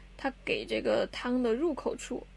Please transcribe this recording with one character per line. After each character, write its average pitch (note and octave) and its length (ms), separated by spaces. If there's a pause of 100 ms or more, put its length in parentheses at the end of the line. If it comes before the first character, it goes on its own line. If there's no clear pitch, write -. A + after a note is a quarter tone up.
(160)
他 C4+ 160 (120)
给 A2+ 200
这 A3 160
个 A2+ 320
汤 B3 300
的 A3+ 120
入 D4 200
口 - 220
处， - 300 (100)